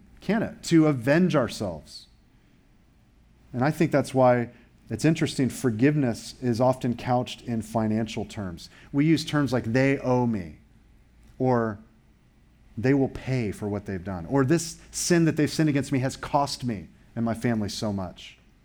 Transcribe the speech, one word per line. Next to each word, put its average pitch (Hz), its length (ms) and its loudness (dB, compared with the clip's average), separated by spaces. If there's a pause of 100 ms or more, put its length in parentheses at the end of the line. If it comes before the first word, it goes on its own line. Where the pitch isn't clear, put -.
(200)
can't 208 220 0
it, 87 220 -8
to 160 240 6
avenge 147 480 2
ourselves. 107 720 -4 (1400)
And 123 100 -2
I 147 80 2
think 156 220 2
that's 135 220 2
why 123 360 4 (380)
it's 113 160 -4
interesting, 147 440 2
forgiveness 127 920 0
is 120 180 0
often 127 360 0
couched 123 460 -2
in 113 200 -6
financial 110 640 -2
terms. 92 440 -12 (240)
We 143 140 2
use 160 180 2
terms 143 280 0
like, 113 200 -2
"They 135 260 2
owe 123 280 2
me," 92 300 -4 (800)
or, 117 400 0 (1000)
"They 127 160 4
will 135 140 2
pay 123 420 -4
for 104 180 -6
what 101 180 -4
they've 95 160 -6
done," 90 240 -8
or, 135 180 2
"This 165 340 0 (120)
sin 170 360 2
that 151 100 0
they've 147 140 2
sinned 156 180 0
against 139 240 -2
me 135 60 2
has 127 180 -2
cost - 480 -4
me 98 240 -6 (260)
and 117 100 -4
my 113 100 0
family 110 340 -2
so 107 240 -6
much." - 460 -10 (260)